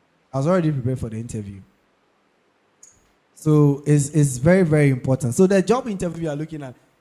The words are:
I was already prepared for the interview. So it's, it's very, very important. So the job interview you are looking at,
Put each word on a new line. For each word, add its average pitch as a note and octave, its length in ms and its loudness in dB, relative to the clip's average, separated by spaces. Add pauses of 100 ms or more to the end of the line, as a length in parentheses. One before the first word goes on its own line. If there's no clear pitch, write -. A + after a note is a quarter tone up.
(320)
I C3 60 -8
was C3+ 80 -2
already E3+ 260 0
prepared B2+ 260 -4
for B2 100 -10
the A2 80 -10
interview. A2 440 -10 (1700)
So D3 520 2
it's, D3 240 2
it's C#3+ 280 0
very, F3 240 4
very D3+ 280 2
important. B2+ 440 -2
So F#3 120 4
the F#3+ 160 4
job B3 260 0
interview F3 360 -8
you D#3 60 -4
are C#3+ 60 -6
looking D#3 260 -10
at, C3 120 -14 (260)